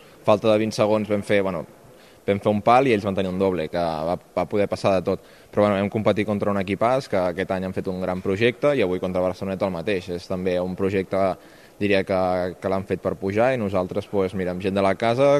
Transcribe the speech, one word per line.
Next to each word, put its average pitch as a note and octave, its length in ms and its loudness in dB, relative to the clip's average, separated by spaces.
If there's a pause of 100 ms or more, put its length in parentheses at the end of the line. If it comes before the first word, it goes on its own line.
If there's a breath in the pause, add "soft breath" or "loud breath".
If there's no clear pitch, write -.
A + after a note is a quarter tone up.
(240 loud breath)
falta A2 280 4
de G#2+ 100 4
vint A2 100 -2
segons G#2+ 380 0
vam G2+ 160 -2
fer, G2+ 160 4
bueno, F#2 220 -4 (600 soft breath)
vam G2+ 160 0
fer G#2+ 120 2
un G#2 120 0
pal B2+ 240 6
i A#2 60 4
ells G2+ 100 0
van G2 120 -2
tenir F#2 160 -2
un F#2 60 -4
doble, F#2 300 0
que F2 140 -2 (260)
va, F2 80 0
va - 320 -6
poder G2+ 220 0
passar G2 260 0
de F2 80 -2
tot. F#2 200 -2 (260 soft breath)
Però, G#2 160 4
bueno, G#2 120 2
hem G2+ 140 0
competit G#2 340 0
contra G#2 260 -2
un G2+ 80 0
equipàs, A2 500 0
que G2 100 0
aquest F2+ 340 -2
any F#2+ 140 -4
han F#2 80 -8
fet G2 160 -4
un F2+ 100 -8
gran F#2 220 -4
projecte, A#2 500 0
i C3 100 2
avui F2+ 180 -2
contra F#2 200 -2
Barceloneta F#2+ 460 -2
el F#2 60 -4
mateix. F2+ 420 -4
És E2+ 140 -12
també F#2 300 -2
un F2+ 180 -4
projecte, G2 440 0 (580 loud breath)
diria, G2 260 2
que, F#2+ 140 0 (400)
que F#2+ 120 -2
l'han F#2+ 160 -2
fet G2+ 160 -4
per F2+ 160 -2
pujar, G#2+ 340 0
i B2 60 -4
nosaltres, F#2+ 500 -4
pues, F#2+ 280 -2
mira, F2+ 160 -4
amb F2+ 100 -6
gent G2 120 0
de G2 80 2
la G2 120 2
casa, C3 440 2